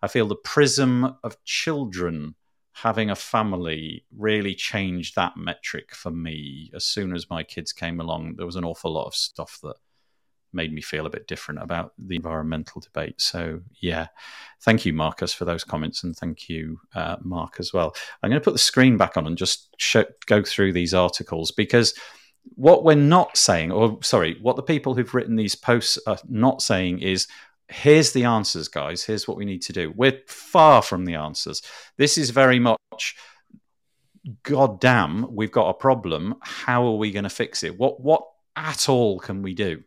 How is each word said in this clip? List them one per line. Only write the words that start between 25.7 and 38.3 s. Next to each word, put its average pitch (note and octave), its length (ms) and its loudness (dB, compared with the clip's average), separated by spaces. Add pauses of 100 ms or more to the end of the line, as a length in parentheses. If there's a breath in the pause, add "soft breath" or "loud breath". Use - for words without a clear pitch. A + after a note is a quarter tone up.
are G#2 120 -2 (100)
not B2 320 2
saying F#2 380 0
is, F#2 280 -2 (400 loud breath)
"Here's D3+ 460 6
the B2+ 100 2
answers, G#2 440 0
guys. D2+ 360 -8
Here's G#2+ 240 -6
what G#2+ 80 -6
we G2+ 80 -10
need F#2+ 200 -8
to F2 100 -12
do." E2 220 -4
We're C3 320 2
far D#3 560 6
from F2+ 200 -2
the E2+ 120 -4
answers. D2+ 480 -8 (340 loud breath)
This D3 200 2
is C#3+ 120 0
very B2+ 300 6
much, - 580 -2 (1300 loud breath)
"God C3 360 2
damn, A2+ 560 2
we've G#2+ 160 -2
got G2+ 180 2
a F#2 40 0
problem. G2 680 0
How - 440 -2
are A2 120 0
we G#2+ 140 0
gonna G2 180 -4
fix - 340 -6
it? F2 140 -8
What, B2+ 220 -2
what D3 240 2 (320)